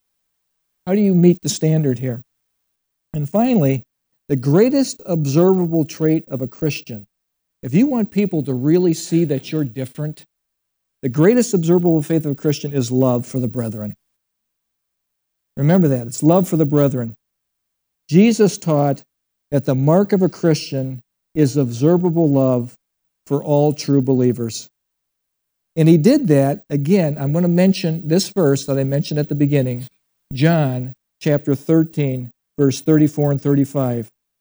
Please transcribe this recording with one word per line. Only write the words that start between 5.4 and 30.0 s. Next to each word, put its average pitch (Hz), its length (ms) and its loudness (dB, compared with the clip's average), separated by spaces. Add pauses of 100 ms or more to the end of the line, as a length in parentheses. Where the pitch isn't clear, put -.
trait 160 440 -2
of 131 160 -8
a 127 40 -6
Christian, 123 600 -8 (560)
if 127 100 -10
you 226 140 2
want 233 240 -4
people 190 320 -2
to 131 100 -6
really 160 400 0
see 165 320 -2
that 139 260 -6
you're 156 120 -2
different, 135 640 -10 (760)
the 135 80 -4
greatest 208 460 2
observable 170 480 2
faith 156 220 -2
of 143 80 -4
a - 20 -12
Christian 147 360 -4
is 127 200 -2
love 127 340 0
for - 140 -8
the 123 80 -4
brethren. 107 480 -8 (1600)
Remember 160 300 2
that. 127 180 -2
It's - 160 -12
love 170 260 4
for 170 100 -4
the 156 80 2
brethren. 131 500 -2 (920)
Jesus 214 520 2
taught 143 420 -2 (480)
that - 160 -2
the 135 100 0
mark 160 360 2
of 196 100 2
a 180 80 2
Christian 135 720 -4 (320)
is 143 240 0
observable 160 720 0
love 131 460 0 (500)
for 139 180 -4
all 147 300 2
true 139 300 0
believers. 123 640 -2 (1080)
And 160 140 4
he 170 80 8
did 240 320 4
that, 139 400 2
again, 151 500 0
I'm 143 140 -2
gonna 175 140 0
mention 175 600 0
this 175 220 0
verse 139 380 0
that 135 100 -2
I 135 60 0
mentioned 143 360 -4
at 147 100 -4
the 151 60 -6
beginning, 135 520 -2 (460)